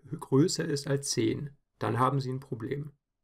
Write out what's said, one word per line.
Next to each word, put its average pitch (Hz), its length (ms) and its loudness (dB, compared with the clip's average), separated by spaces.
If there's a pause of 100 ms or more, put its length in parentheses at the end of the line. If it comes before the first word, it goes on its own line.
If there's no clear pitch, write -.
(180)
größer 160 460 4
ist 151 220 -4
als 139 240 -2
zehn, 120 440 0 (240)
dann 113 200 0
haben 131 220 4
Sie 127 120 -4
ein 131 80 -4
Problem. 135 520 -6 (300)